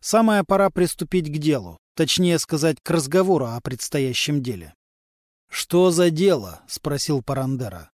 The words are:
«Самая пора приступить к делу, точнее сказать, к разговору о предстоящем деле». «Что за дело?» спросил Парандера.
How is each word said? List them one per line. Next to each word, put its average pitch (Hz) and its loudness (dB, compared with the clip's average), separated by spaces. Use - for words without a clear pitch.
«Самая 214 2
пора 196 2
приступить 175 -2
к 151 -4
делу, 127 -2
точнее 170 2
сказать, 156 -2
к - -8
разговору 165 2
о 117 -8
предстоящем 135 -2
деле». 92 -8
«Что 180 2
за 175 4
дело?» 156 0
спросил 143 -4
Парандера. 123 -6